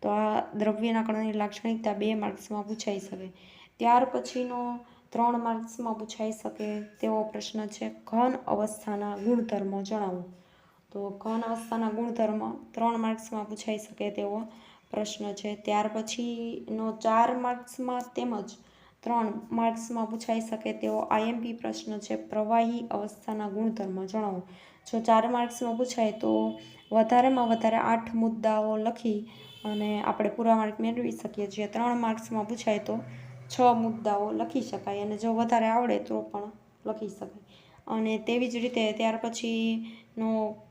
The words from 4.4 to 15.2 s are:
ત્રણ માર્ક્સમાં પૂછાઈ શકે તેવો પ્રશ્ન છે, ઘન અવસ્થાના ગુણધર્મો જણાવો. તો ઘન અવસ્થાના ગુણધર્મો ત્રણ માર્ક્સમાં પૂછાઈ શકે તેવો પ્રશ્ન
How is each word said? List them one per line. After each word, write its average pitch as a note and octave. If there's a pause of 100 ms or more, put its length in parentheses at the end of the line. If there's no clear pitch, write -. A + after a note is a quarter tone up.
ત્રણ A#3+
માર્ક્સમાં A3+
પૂછાઈ A3
શકે G#3+
તેવો G#3+
પ્રશ્ન G#3+
છે, A3
ઘન A#3+ (120)
અવસ્થાના G#3
ગુણધર્મો G3+
જણાવો. G3 (680)
તો G3+
ઘન A3
અવસ્થાના A3+
ગુણધર્મો A3+ (180)
ત્રણ A#3
માર્ક્સમાં A3
પૂછાઈ G#3+
શકે G#3
તેવો G3+ (480)
પ્રશ્ન G#3